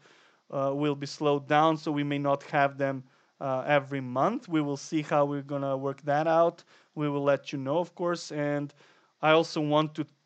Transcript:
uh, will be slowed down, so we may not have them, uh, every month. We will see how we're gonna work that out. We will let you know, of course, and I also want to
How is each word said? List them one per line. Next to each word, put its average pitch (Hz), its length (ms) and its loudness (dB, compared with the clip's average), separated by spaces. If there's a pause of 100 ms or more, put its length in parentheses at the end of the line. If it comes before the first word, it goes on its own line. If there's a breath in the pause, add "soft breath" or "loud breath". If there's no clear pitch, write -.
(520 soft breath)
uh, 139 220 -2
will 147 220 0
be 143 120 -8
slowed 143 400 0
down, 151 300 4
so 156 140 -4
we 143 120 0
may 143 140 -2
not 143 260 0
have 139 340 2
them, 135 260 -2 (360 soft breath)
uh, 131 280 -4
every 139 340 2
month. 135 480 -2
We 160 120 0
will 143 160 -4
see 156 240 -4
how 147 240 2
we're 143 160 -2
gonna 139 360 -4
work 135 260 -6
that 147 240 0
out. 170 360 2 (320 soft breath)
We 151 140 -2
will 143 140 -2
let 139 300 2
you 147 60 -6
know, 135 200 -2
of 175 160 -4
course, 175 360 -4
and 147 420 -2 (480 soft breath)
I 156 100 4
also 160 300 2
want 151 340 2
to 156 100 -6 (200)